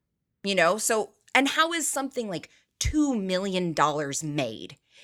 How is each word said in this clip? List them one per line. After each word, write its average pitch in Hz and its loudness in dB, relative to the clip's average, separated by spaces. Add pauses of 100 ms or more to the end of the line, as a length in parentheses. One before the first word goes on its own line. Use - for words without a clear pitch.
(420)
you 196 -2
know? 180 4
So, 220 -2 (220)
and 269 6
how 320 2
is 330 -2
something 262 -4
like 165 -8 (300)
two 294 2
million 185 0
dollars 147 0
made? 123 -6 (280)